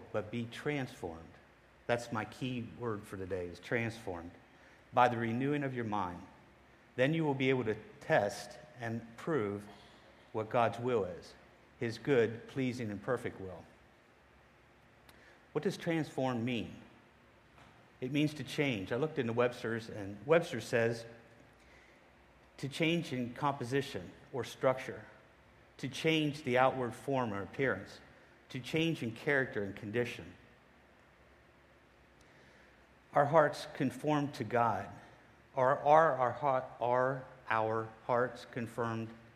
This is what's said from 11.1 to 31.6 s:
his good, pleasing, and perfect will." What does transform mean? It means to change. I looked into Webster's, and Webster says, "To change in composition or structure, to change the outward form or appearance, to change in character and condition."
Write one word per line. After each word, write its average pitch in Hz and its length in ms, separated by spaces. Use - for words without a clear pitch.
his 117 200
good, 117 500
pleasing, 123 420
and 101 120
perfect 113 360
will." 92 240
What 151 100
does 196 140
transform 135 680
mean? 104 280
It 127 120
means 147 200
to 131 120
change. 120 480
I 120 40
looked 151 220
into 117 160
Webster's, 117 560
and 101 340
Webster 156 380
says, 117 420
"To 139 140
change 165 420
in 123 220
composition 135 760
or 127 100
structure, 120 640
to 139 100
change 156 560
the 123 120
outward 127 380
form 127 400
or 98 80
appearance, 101 560
to 131 100
change 160 420
in 117 80
character 127 540
and 95 100
condition." 107 580